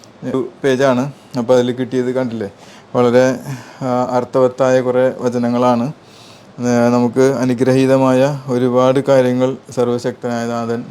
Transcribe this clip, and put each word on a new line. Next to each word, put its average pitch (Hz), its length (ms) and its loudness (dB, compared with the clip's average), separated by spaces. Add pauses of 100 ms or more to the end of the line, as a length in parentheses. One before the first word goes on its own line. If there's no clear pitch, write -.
(240)
ഒരു 127 260 -6 (140)
പേജാണ്. 131 480 0 (260)
അപ്പോൾ 123 160 0
അതിൽ 123 180 2
കിട്ടിയത് 123 400 -4
കണ്ടില്ലേ? 117 380 -6 (460)
വളരെ, 123 440 2 (420)
ആ, 123 360 -2
അർത്ഥവത്തായ 127 640 2
കുറേ 127 360 0
വചനങ്ങളാണ്. 120 760 0 (680)
ഏ, 120 340 2
നമുക്ക് 123 280 0
അനുഗ്രഹീതമായ 131 1300 2
ഒരുപാട് 127 520 2
കാര്യങ്ങൾ 127 580 2 (180)
സർവ്വശക്തനായ 120 680 -4
നാഥൻ 117 460 -6